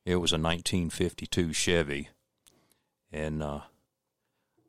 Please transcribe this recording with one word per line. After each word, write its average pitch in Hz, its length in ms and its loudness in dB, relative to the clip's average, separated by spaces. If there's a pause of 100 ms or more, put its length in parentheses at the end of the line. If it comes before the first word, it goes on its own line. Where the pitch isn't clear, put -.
It 90 100 4
was 87 160 2
a 82 60 2
nineteen 82 520 0
fifty-two 87 600 -2
Chevy, 76 560 2 (1040)
and, 78 320 -4
uh, 73 180 -6 (1080)